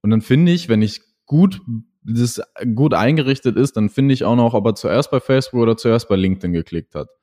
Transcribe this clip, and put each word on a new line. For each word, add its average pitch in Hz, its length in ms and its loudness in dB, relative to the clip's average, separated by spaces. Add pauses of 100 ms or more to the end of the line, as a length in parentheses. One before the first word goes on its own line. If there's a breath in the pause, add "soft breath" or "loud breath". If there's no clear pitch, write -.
Und 104 80 -2
dann 110 120 2
finde 165 280 2
ich, 170 180 -2
wenn 107 140 2
ich 107 200 -4 (240)
gut, 185 340 2 (420)
das 117 380 -2 (340)
gut 135 200 2
eingerichtet 131 600 0
ist, 135 200 0
dann 107 140 0
finde 139 240 0
ich 127 100 -4
auch 117 120 2
noch, 117 180 2
ob 104 100 0
er 110 100 0
zuerst 113 360 -2
bei 131 100 0
Facebook 131 400 -2
oder 113 160 2
zuerst 117 320 0
bei 101 80 2
LinkedIn 92 380 -2
geklickt 82 420 -6
hat. 71 120 -10 (140)